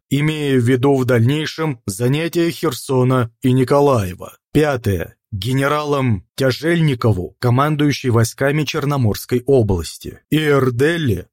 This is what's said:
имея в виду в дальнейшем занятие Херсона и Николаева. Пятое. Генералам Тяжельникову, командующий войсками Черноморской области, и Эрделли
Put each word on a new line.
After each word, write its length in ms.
имея 500
в 80
виду 280
в 100
дальнейшем 800
занятие 640
Херсона 800
и 120
Николаева. 840
Пятое. 640
Генералам 960
Тяжельникову, 1040
командующий 720
войсками 540
Черноморской 840
области, 720
и 80
Эрделли 960